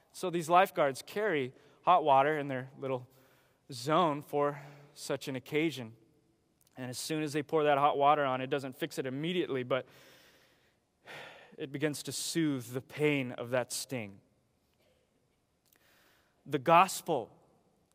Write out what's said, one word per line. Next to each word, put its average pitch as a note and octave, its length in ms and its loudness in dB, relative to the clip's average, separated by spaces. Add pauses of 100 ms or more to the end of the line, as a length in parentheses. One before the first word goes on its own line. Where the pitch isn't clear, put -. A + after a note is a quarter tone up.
(120)
So - 180 -6
these D#3+ 200 -2
lifeguards F3 560 4
carry D#3+ 480 -2 (300)
hot E3+ 200 4
water C#3+ 340 6
in C#3+ 100 -6
their C3 220 -8 (100)
little C3 280 -6 (640)
zone D3 500 0
for C#3+ 380 -2 (340)
such - 340 -8
an C3+ 80 -6
occasion. C3 580 -4 (840)
And B2+ 120 -10
as B2 80 -10
soon D#3 260 -4
as D3 80 -4
they D3+ 100 -2
pour D3+ 220 0
that D3 140 6
hot C#3 200 4
water C#3+ 280 4
on, B2+ 160 -2
it C3 80 -6
doesn't C3+ 280 -4
fix - 220 -6
it C#3 60 -4
immediately, C#3 580 -4
but B2+ 220 -2 (1700)
it C#3+ 140 -10
begins C#3+ 320 -4
to C#3 80 -8
soothe C#3 640 -2
the B2+ 80 -6
pain C#3+ 500 0
of A#2+ 200 -8
that B2 200 -2
sting. G#2 440 -8 (2250)
The C#3+ 140 -4
gospel E3 720 2 (640)